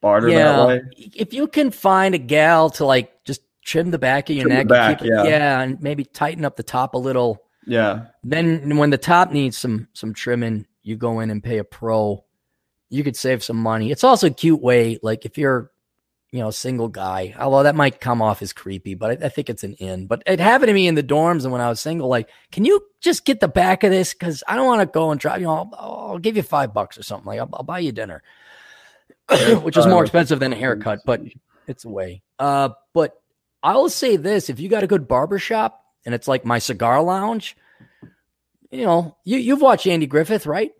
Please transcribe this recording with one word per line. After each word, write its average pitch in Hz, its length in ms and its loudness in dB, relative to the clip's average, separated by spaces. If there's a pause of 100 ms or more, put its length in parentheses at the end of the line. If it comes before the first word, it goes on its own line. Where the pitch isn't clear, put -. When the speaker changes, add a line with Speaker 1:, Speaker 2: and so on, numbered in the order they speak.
Speaker 1:
barter 107 280 4
Speaker 2:
Yeah. 156 260 6
Speaker 1:
that 139 120 6
way. 127 140 2 (340)
Speaker 2:
If - 180 -6
you 277 140 -2
can 294 240 0
find 190 420 2
a 175 60 -2
gal 156 520 4
to, - 140 -4
like, 131 400 0
just - 160 -8 (240)
trim 170 240 -2
the 175 80 -4
back 131 320 0
of 156 60 0
your 135 100 -2
Speaker 1:
Trim 127 80 0
the 127 60 2
Speaker 2:
neck 135 80 0
Speaker 1:
back, 117 240 6
Speaker 2:
and 101 80 -2
keep - 120 -4
it, 110 40 4
Speaker 1:
yeah. 104 80 4
Speaker 2:
yeah, 143 380 2
and 131 200 -6
maybe 143 240 -6
tighten 156 400 -6
up 139 120 -6
the 113 60 -8
top 127 300 -4
a 127 60 -2
little. 127 420 -2 (240)
Speaker 1:
Yeah. 113 400 0 (180)
Speaker 2:
Then 147 540 -2
when 147 140 4
the 139 80 0
top 175 320 4
needs 139 260 -2
some, 113 360 -4
some 110 200 -10
trimming, 113 540 -4 (160)
you 110 120 -8
go 113 260 -4
in 110 100 -4
and 104 120 -6
pay 117 140 -4
a 104 60 -4
pro. 110 600 -4 (680)
You 139 120 -4
could 143 120 -4
save 127 280 -2
some 117 140 -6
money. 113 340 -2
It's - 120 -4
also 247 240 6
a 151 40 2
cute 156 300 2
way, 120 400 2
like, 110 240 -4
if 113 140 -12
you're, 131 320 -2 (600)
you 127 80 -8
know, 110 80 -4
a 107 60 -6
single 123 340 -4
guy, 95 500 -8
although 135 260 2
that 147 120 4
might 143 240 2
come 120 220 -2
off 107 200 0
as 98 120 -12
creepy, 95 420 -12
but 110 260 -4
I, 160 40 -6
I 139 40 -2
think - 200 -8
it's 107 160 -10
an 98 80 -12
in. 92 340 -10
But 117 180 -4
it 190 140 0
happened 233 300 4
to 208 40 4
me 190 140 4
in 165 80 2
the 147 80 0
dorms 151 400 0
and 131 80 -4
when 123 80 -4
I 120 80 0
was 117 140 -4
single, 156 260 -6
like, 123 220 -2 (240)
"Can 190 100 -2
you 403 180 4 (200)
just - 240 0
get 247 160 0
the 180 80 2
back 185 340 2
of 202 80 6
this? 185 220 0
'Cause 165 340 -8
I 196 80 -2
don't 262 100 0
wanna 226 200 4
go 160 260 0
and 147 80 -4
drive, 151 220 -4
you 175 60 -4
know, 160 300 -4
I'll, - 340 -12
I'll 185 80 -8
give 220 180 -2
you 196 40 0
five 135 320 -2
bucks 101 240 -6
or 104 60 -18
something. 98 240 -12
Like, 107 140 -8
I'll, - 100 -10
I'll - 120 -12
buy 175 160 -10
you 160 120 -4
dinner," 101 320 -12 (1040)
<coughs> 233 340 4
which 160 140 -4
is - 120 6
more 180 120 6
Speaker 1:
Uh, 160 40 4
Speaker 2:
expensive 156 360 2
than 131 140 -2
a - 20 -6
haircut, 107 500 -4
but 120 140 0 (480)
it's - 160 -14
a 117 60 -18
way. 92 320 -10 (180)
Uh, 139 300 0 (240)
but 160 280 0 (400)
I'll 254 280 2
say 240 260 0
this, 185 340 -2
if 127 120 -6
you 185 80 -10
got 208 140 2
a 190 40 -2
good 170 220 0
barbershop 190 760 -2 (220)
and 120 100 -6
it's 117 140 -8
like 131 160 0
my 120 140 2
cigar 117 440 0
lounge, 196 540 -4 (1120)
you 254 140 -6
know, 170 400 0
you, 220 120 -2
you've 269 240 0
watched 254 240 4
Andy 165 220 0
Griffith, 160 380 0
right? 180 340 -4